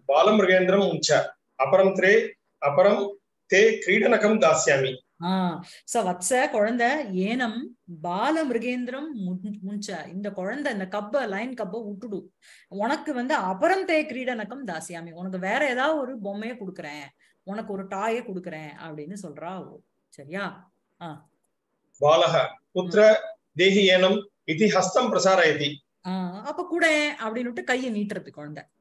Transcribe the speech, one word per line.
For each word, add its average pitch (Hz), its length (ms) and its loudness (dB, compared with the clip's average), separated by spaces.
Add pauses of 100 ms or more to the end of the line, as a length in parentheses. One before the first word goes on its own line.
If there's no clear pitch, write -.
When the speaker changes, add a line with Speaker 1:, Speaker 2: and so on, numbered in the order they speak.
Speaker 1:
பாலமிருகேந்திரம் 185 840 4
உச்ச, 156 200 -2 (480)
அபரம் 190 360 4
த்ரே, 185 180 4 (460)
அபரம் 185 440 4 (480)
தே 190 120 6 (160)
கிரீடனகம் 214 600 4
தாஸ்யாமி. 139 640 2 (180)
Speaker 2:
ஆ, 180 400 -2 (220)
so 233 180 -2
வத்ச 190 480 0
குழந்தை, 233 380 2 (320)
ஏனம் 226 380 -2 (440)
பாலமிருகேந்திரம் 247 1120 -2
முன்-, 190 500 -8
முஞ்ச, 202 440 -10
இந்த 196 220 -8
குழந்தை, 240 420 -6
இந்த 190 160 -6
கப்ப, 208 380 -4
லைன் 220 280 -6
கப்ப 208 280 -8
விட்டுடு, 202 360 -10 (500)
உனக்கு 254 460 -4
வந்து 247 220 -2
அபரம் 262 520 0
தே 320 100 2 (120)
கிரீடனகம் 247 560 -8
தாஸ்யாமி, 170 460 -12
உனக்கு 185 260 -10
வேற 233 300 -2
ஏதாவது 277 320 0
ஒரு 254 180 -8
பொம்மையை 208 380 -10
கொடுக்குறேன், 151 500 -14 (360)
உனக்கு 214 300 -10
ஒரு 196 140 -8
டாயை 226 360 -4
கொடுக்குறேன் 165 540 -12
அப்படின்னு 156 460 -14
சொல்றா 160 320 -12
அவ. 170 260 -16 (360)
சரியா? 165 560 -12 (280)
ஆ. 160 280 -14 (680)
Speaker 1:
பாலக, 151 600 4 (160)
"புத்திர 185 400 6 (400)
Speaker 2:
ம். 147 60 0
Speaker 1:
தேஹி 190 300 6
ஏனம்" 190 360 4 (200)
இதி 185 340 2
ஹஸ்தம் 233 320 0
பிரசாரயதி. 160 640 2 (320)
Speaker 2:
ஆ, 185 380 -6
அப்ப 302 220 -8
கூட 302 540 0
அப்படின்னுட்டு 240 440 -6
கையை 254 280 -2
நீட்டுறது 202 380 -6
குழந்தை. 151 340 -16 (160)